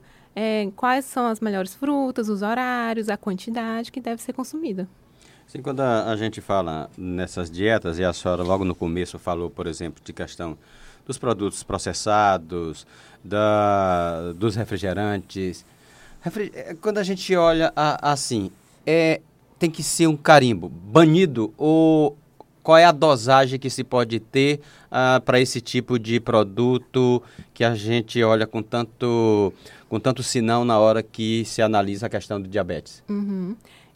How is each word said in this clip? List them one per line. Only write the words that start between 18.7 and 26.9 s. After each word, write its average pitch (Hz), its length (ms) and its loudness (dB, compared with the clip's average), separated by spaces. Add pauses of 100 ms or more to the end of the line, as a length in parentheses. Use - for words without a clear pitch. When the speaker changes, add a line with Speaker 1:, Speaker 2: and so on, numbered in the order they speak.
Speaker 2:
é, 160 360 2 (380)
tem 175 100 0
que 160 140 -8
ser 160 240 2
um 151 100 2
carimbo, 127 500 6
banido, 123 880 4
ou 156 600 2 (460)
qual 160 140 8
é 170 80 10
a 175 60 8
dosagem 135 680 4
que 135 100 -6
se 127 140 -8
pode 117 360 0
ter, 143 400 0 (300)
ah, 127 340 2
pra 127 160 4
esse 127 220 0
tipo 123 380 -2
de 113 200 -2
produto 120 1000 2 (320)